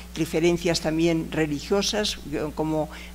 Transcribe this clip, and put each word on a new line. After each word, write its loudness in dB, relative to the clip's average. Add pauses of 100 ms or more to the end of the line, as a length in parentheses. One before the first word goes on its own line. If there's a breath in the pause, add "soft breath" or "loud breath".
(160 loud breath)
diferencias 2
también 2
religiosas, 0 (360)
como 0 (240 loud breath)